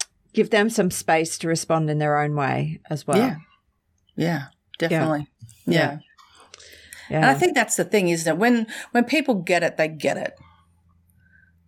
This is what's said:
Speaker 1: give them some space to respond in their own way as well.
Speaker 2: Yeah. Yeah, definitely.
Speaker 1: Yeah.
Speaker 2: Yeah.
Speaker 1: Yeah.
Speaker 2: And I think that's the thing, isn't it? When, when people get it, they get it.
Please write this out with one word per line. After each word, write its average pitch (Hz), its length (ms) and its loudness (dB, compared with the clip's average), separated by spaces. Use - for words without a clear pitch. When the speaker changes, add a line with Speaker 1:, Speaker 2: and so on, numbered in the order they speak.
Speaker 1:
give 208 180 2
them 214 180 4
some 190 220 2
space 160 480 -2
to 170 100 -4
respond 160 400 0
in 151 80 -2
their 147 200 0
own 147 180 0
way 143 440 -2
as 151 160 -6
well. 151 120 2
Speaker 2:
Yeah. 226 180 2
Yeah, 156 280 -2
definitely. 160 480 0
Speaker 1:
Yeah. 175 80 0
Speaker 2:
Yeah. 151 240 0
Speaker 1:
Yeah. - 80 -4
Speaker 2:
And 170 80 4
I 269 80 6
think 349 220 2
that's 226 200 0
the 185 80 0
thing, 180 260 0
isn't 165 260 0
it? - 40 -6
When, 233 280 2
when 240 120 2
people 277 320 0
get 175 280 0
it, - 140 -2
they 160 100 2
get 156 300 -4
it. - 180 -8